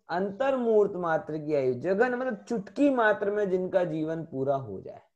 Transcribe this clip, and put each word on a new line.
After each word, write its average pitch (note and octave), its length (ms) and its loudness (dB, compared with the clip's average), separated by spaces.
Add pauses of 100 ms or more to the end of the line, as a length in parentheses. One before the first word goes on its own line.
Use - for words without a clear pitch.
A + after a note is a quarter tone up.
अंतर्मूर्त G#3 840 2
मात्र D#3+ 420 -2
की D3+ 180 -4
आयु, C3 180 2
जगन G3 420 0
मतलब B3 340 -6
चुटकी A#3+ 400 0
मात्र G#3+ 420 2
में G#3 180 2
जिनका F#3 340 0
जीवन D#3+ 400 -4
पूरा C3+ 320 -2
हो A2+ 260 -6
जाए। - 200 -16 (140)